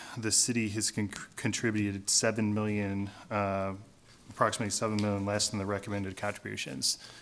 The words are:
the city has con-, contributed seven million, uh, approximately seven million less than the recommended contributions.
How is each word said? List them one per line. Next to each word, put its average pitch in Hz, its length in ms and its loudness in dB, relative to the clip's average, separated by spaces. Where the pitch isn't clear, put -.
the 110 140 0
city 117 380 4
has 104 200 0
con-, 104 220 0
contributed 104 760 0
seven 110 420 4
million, 104 600 0
uh, 98 440 0
approximately 110 400 2
seven 107 260 0
million 104 260 2
less 101 260 2
than 107 100 -4
the 98 80 -2
recommended 98 500 -4
contributions. - 800 -4